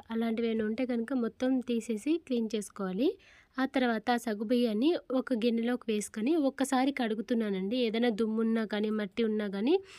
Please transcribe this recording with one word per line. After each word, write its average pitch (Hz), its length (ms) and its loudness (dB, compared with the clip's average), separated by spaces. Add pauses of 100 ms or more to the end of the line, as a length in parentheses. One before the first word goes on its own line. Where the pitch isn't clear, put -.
(120)
అలాంటివి 226 360 0
ఏమైనా 220 180 0
ఉంటే 226 200 -2
కనుక 233 280 -2
మొత్తం 254 460 0
తీసేసి 240 680 -2
క్లీన్ 233 300 0
చేసుకోవాలి. 202 600 -2 (420)
ఆ 262 60 2
తర్వాత 247 460 0
ఆ 240 60 4
సగ్గుబియ్యాన్ని 233 800 2 (160)
ఒక 262 220 0
గిన్నెలోకి 233 580 0
వేసుకొని 214 440 0
ఒక్కసారి 269 560 2
కడుగుతున్నానండి. 220 840 -2
ఏదైనా 233 320 2
దుమ్ము 220 320 0
ఉన్నా 226 240 2
కానీ 214 240 -2
మట్టి 214 340 -2
ఉన్నా 214 240 0
కానీ 226 320 2 (200)